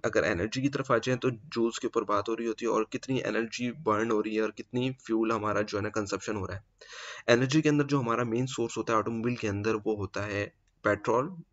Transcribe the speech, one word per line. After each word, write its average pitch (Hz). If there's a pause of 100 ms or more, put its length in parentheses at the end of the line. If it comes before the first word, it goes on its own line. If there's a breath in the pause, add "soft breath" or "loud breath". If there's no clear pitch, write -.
अगर 107
एनर्जी 104
की 143
तरफ 135
आ 117
जाएं 127
तो 127
जूल्स 117
के 120
ऊपर 113
बात 101
हो 113
रही 117
होती 113
है 110
और 107
कितनी 131
एनर्जी 113
बर्न 110
हो 107
रही 107
है 110
और 107
कितनी 127
फ्यूल 113
हमारा 104
जो 104
है 101
ना 107
कंजप्शन 104
हो 95
रहा 98
है। - (640 loud breath)
एनर्जी 131
के 151
अंदर 147
जो 143
हमारा 117
मेन 120
सोर्स 117
होता 113
है 107
ऑटोमोबाइल 117
के 113
अंदर 104
वो 107
होता 98
है 101 (300)
पेट्रोल 123